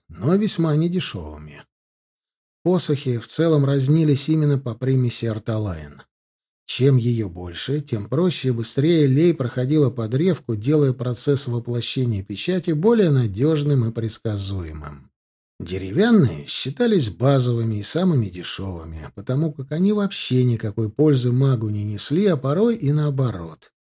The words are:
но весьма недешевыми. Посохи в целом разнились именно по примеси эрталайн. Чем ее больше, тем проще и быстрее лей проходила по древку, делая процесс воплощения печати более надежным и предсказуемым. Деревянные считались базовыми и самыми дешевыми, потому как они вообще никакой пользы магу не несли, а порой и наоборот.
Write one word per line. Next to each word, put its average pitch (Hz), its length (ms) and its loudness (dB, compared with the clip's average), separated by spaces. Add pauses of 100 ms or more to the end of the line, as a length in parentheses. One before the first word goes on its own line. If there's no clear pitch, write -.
но 120 280 0
весьма 165 400 0
недешевыми. 78 880 -4 (1000)
Посохи 147 560 0
в - 80 -12
целом 156 380 2
разнились 143 640 2
именно 151 300 2
по 127 160 -8
примеси 127 520 0
эрталайн. 104 760 -4 (640)
Чем 131 300 4
ее 113 320 0
больше, 87 520 -6
тем 110 280 -6
проще 156 400 0
и 127 40 2
быстрее 143 540 2
лей 156 280 4
проходила 131 560 2
по 110 180 -4
древку, 139 460 0
делая 135 400 2
процесс 127 520 -2
воплощения 120 760 -2
печати 170 480 -4
более 190 400 4
надежным 135 760 2
и 113 60 -2
предсказуемым. 95 1200 -6 (500)
Деревянные 98 840 2
считались 160 640 0
базовыми 117 640 2
и 101 80 -6
самыми 160 420 2
дешевыми, 85 880 -10
потому 143 380 -4
как 135 180 -14
они 180 220 2
вообще 196 500 0
никакой 110 480 -2
пользы 131 400 2
магу 123 380 2
не 104 160 -4
несли, 139 420 -2
а 170 100 2
порой 185 400 0
и 139 160 -2
наоборот. 131 800 -2 (160)